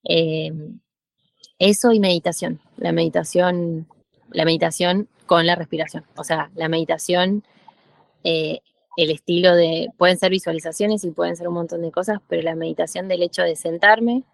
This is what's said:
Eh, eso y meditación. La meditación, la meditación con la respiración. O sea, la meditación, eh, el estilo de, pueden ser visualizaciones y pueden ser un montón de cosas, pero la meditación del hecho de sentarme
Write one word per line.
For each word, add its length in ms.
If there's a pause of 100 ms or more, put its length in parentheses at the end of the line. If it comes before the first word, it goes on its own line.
Eh, 460 (1080)
eso 340
y 80
meditación. 580 (160)
La 160
meditación, 960 (440)
la 120
meditación 640 (180)
con 200
la 100
respiración. 480 (140)
O 80
sea, 300
la 120
meditación, 760 (800)
eh, 340 (380)
el 140
estilo 440
de, 420
pueden 200
ser 140
visualizaciones 760
y 60
pueden 260
ser 100
un 60
montón 280
de 100
cosas, 360
pero 140
la 140
meditación 520
del 160
hecho 200
de 120
sentarme 680 (100)